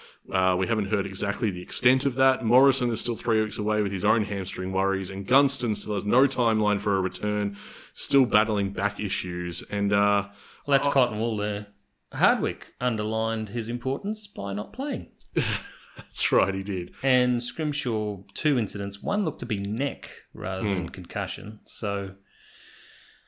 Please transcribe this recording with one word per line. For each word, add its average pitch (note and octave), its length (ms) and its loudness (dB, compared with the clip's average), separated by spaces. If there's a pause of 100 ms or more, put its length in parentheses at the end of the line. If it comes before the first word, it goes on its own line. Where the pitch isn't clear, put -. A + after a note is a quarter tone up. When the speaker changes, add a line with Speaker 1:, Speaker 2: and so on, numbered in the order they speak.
(300)
Speaker 1:
Uh, F#2 300 4
we F#2 80 0
haven't G#2+ 200 0
heard G2+ 180 0
exactly G2+ 460 -2
the F2+ 100 -4
extent B2+ 440 2
of B2 100 0
that. C3 280 2
Morrison B2+ 460 6
is A2 100 0
still A#2 160 0
three A2 260 2
weeks G#2+ 160 -2
away G#2+ 240 0
with G2 120 0
his F#2+ 100 -2
own G#2+ 220 4
hamstring F#2+ 480 -4
worries, G2 360 0
and G2 160 -6
Gunston B2+ 480 4
still G#2 200 -4
has G2 100 -2
no A2+ 200 4
timeline A2 580 2
for G2+ 160 0
a F#2+ 40 2
return, G#2 540 -2 (380)
still C#3 320 4
battling G#2+ 480 2
back G2+ 260 -2
issues. F2 720 -4
And, G2+ 240 0
uh, G2+ 360 2 (360)
Speaker 2:
Well, C#3 120 2
that's C#3 100 0
Speaker 1:
I C#3 40 2
Speaker 2:
cotton A#2+ 280 2
wool A2+ 180 0
there. G#2 300 -4 (440)
Hardwick D#3 680 0
underlined A2 680 -2
his A2 200 -6
importance C3+ 580 -4
by G3 260 -8
not G#3 200 -6
playing. C4 380 -6 (100)
Speaker 1:
<laughs> - 140 -10 (600)
That's - 340 -4
right, G2 240 4
he G2 80 -4
did. F#2 280 -4 (120)
Speaker 2:
And B2 400 4
Scrimshaw, A2 800 -2 (100)
two D3 240 2
incidents. G2+ 460 -4
One F#3 200 0
looked D#3+ 180 -4
to B2 40 -8
be G#2+ 140 -2
neck A2 500 -4 (240)
rather F#2+ 300 -6
than G2 200 0
Speaker 1:
Hmm. - 40 -6
Speaker 2:
concussion. G2+ 760 -8
So, G2+ 500 -4 (1120)